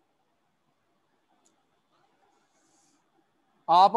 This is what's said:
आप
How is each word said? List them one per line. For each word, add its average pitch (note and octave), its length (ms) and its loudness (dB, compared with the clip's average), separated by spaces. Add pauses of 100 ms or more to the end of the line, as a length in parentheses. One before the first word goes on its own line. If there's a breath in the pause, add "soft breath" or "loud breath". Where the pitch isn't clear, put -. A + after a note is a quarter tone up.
(3750)
आप F#3+ 280 0